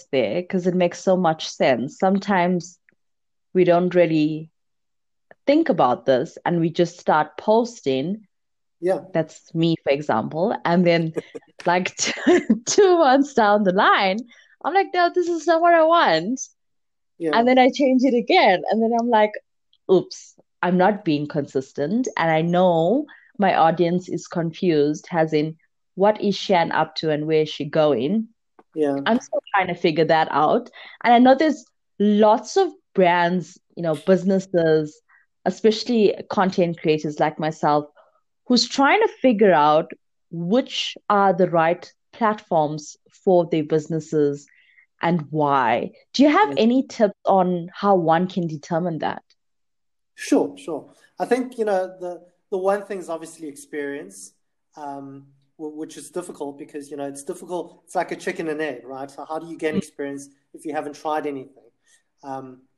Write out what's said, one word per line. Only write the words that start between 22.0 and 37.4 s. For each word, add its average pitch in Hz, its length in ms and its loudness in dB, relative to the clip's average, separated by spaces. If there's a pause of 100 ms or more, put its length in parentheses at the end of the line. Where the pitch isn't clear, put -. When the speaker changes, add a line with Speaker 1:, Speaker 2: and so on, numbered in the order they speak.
Speaker 1:
And 165 140 0
I 160 100 2
know 175 640 2 (320)
my 196 180 2
audience 170 540 0
is - 180 -10
confused, 160 840 -2
as 160 220 0
in, 156 240 -2 (380)
what 208 260 2
is 202 140 0
Shan 170 360 0
up - 240 -2
to 156 160 -4
and 151 160 -2
where 156 160 2
is 151 60 -4
she - 160 -10
going? 151 640 0 (460)
Speaker 2:
Yeah. 143 220 0 (100)
Speaker 1:
I'm 226 120 2
still - 220 -8 (140)
trying 185 120 0
to 175 80 -6
figure 160 300 0
that 160 240 2
out. 156 400 0 (340)
And 233 100 2
I 233 40 8
know 254 160 8
there's 302 320 0 (320)
lots 214 600 2
of 370 140 2 (220)
brands, 175 640 0 (180)
you 170 60 -12
know, 160 140 -2
businesses, 175 1080 0 (440)
especially 220 680 0 (160)
content 185 500 0
creators 156 400 -2
like 156 200 -2
myself, 151 460 0 (600)